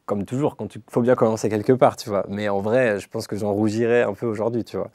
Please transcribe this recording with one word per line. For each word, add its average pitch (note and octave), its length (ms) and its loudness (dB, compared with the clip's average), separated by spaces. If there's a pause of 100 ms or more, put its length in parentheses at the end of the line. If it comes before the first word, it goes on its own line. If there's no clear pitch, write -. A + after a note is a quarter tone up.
comme G2+ 200 -4
toujours, C3 320 -2
quand A2 100 -8
tu, G#2+ 220 -14
faut - 120 2
bien A#2+ 140 4
commencer A2 320 0
quelque G#2 240 0
part, B2 240 6
tu - 140 -12
vois. G2+ 180 0
Mais G#2 220 -4
en G2+ 100 0
vrai, G#2+ 400 2
je - 80 -12
pense A2+ 200 -8
que G#2+ 100 -6
j'en G#2 160 -2
rougirais A2+ 480 2
un G#2+ 120 -2
peu A#2+ 120 -8
aujourd'hui, A2 400 -2
tu - 100 -12
vois. F2+ 180 -6